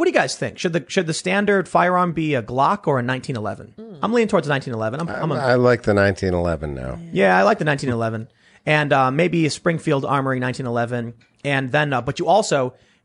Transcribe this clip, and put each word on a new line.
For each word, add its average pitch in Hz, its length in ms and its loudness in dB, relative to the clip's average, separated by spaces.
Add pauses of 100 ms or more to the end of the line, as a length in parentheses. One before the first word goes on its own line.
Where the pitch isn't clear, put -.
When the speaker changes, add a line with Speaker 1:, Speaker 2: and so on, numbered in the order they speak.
Speaker 1:
do - 40 2
you 320 40 4
guys 156 240 0
think? 113 220 -6
Should 180 140 -2
the, 160 160 -2
should 185 200 -2
the 160 60 -4
standard 196 540 0
firearm 180 440 2
be 156 220 0
a 120 80 0
Glock 139 460 0
or 139 100 2
a 123 40 0
nineteen 127 340 -4
eleven? 104 420 -8
Speaker 2:
Mm. 220 240 -18
Speaker 1:
I'm 196 100 0
leaning 233 160 4
towards 170 200 0
a - 20 0
nineteen 135 240 -2
eleven. 110 260 -2
I'm, 165 80 -4
I'm 156 220 -4
a 151 60 -2
Speaker 3:
I, 135 160 2
I - 20 6
like 123 300 4
the 107 100 4
nineteen 98 400 2
eleven 80 400 -2
now. 64 240 -8 (140)
Speaker 1:
Yeah, 185 260 2
I 190 60 4
like 208 140 2
the 170 60 -4
nineteen 143 260 -2
eleven. 113 360 -4 (400)
And, 151 260 2
uh, 131 180 4
maybe 165 360 2
a 143 40 -2
Springfield 156 540 -2
Armory 131 340 0
nineteen 127 280 -4
eleven. 117 480 -4 (280)
And 135 300 -2
then, 147 220 0
uh, 120 80 0
but 135 160 -6
you 170 100 -4
also 165 460 2 (300)